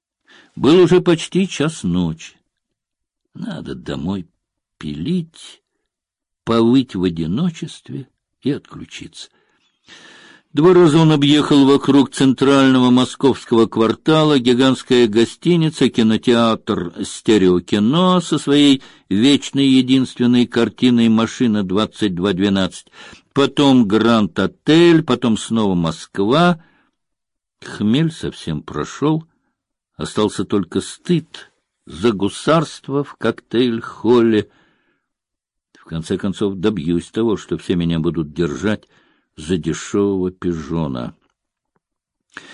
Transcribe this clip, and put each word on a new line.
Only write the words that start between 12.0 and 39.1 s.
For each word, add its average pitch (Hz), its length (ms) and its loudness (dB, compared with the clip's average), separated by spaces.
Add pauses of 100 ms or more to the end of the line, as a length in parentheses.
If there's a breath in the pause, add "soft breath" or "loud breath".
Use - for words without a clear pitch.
центрального 131 760 2
московского 120 760 0
квартала: 147 720 0
гигантская 123 720 2
гостиница, 143 800 0
кинотеатр 110 1160 0
"Стереокино" 107 1160 2
со 160 180 -4
своей 143 420 2 (280 soft breath)
вечной 135 580 0
единственной 123 800 2
картиной 117 640 0
"Машина 110 560 0
двадцать 98 500 -4
два 92 180 -2
двенадцать", 95 540 -2 (460 loud breath)
потом 139 560 2
Гранд-отель, 117 1120 2
потом 120 340 -2
снова 107 380 -2
Москва. 104 880 -2 (1000 soft breath)
Хмель 139 520 -2
совсем - 500 -10
прошел, 151 640 -6 (720)
остался 98 480 -4
только 98 360 -4
стыд - 720 -8 (340)
за 90 280 -2
гусарство 139 920 -4
в - 140 -18
коктейль-холле. 113 1300 0 (1300)
В - 40 -20
конце 82 320 -6
концов, 98 380 -4
добьюсь 87 560 -4
того, 110 260 -2
что 80 220 -8
все - 160 -6
меня 85 240 -2
будут 78 340 -6
держать 82 540 -6 (500)